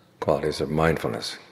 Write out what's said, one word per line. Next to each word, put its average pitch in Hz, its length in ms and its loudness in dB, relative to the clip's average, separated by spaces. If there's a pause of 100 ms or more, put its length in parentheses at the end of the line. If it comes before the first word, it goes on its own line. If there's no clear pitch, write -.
(200)
Qualities 76 400 0
of 73 80 0
mindfulness, 76 720 0 (140)